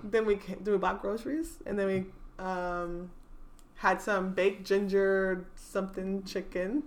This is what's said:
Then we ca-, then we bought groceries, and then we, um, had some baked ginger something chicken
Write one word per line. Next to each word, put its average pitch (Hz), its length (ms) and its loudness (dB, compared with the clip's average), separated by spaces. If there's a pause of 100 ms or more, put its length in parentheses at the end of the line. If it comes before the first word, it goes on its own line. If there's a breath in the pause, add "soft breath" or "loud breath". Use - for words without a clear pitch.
Then 220 200 2
we 208 120 4
ca-, 190 220 -10
then 202 140 0
we 196 60 4
bought 190 240 0
groceries, 226 640 -4
and 202 120 -2
then 196 80 2
we, 190 200 2 (360)
um, 175 680 -4 (640)
had 190 260 2
some 190 320 0
baked 190 340 4
ginger 190 800 4 (100)
something 190 720 -4
chicken 190 640 -2